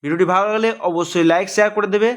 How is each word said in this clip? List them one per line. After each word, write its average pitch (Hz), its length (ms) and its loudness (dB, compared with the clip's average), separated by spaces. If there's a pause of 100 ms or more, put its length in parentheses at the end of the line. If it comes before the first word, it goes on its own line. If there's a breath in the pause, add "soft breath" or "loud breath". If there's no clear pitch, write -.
ভিডিওটি 165 320 -2
ভালো 196 180 2
লাগলে 220 180 0 (200)
অবশ্যই 170 420 0
like, 190 240 0
শেয়ার 208 200 4
করে 208 180 -2
দেবে। 208 240 2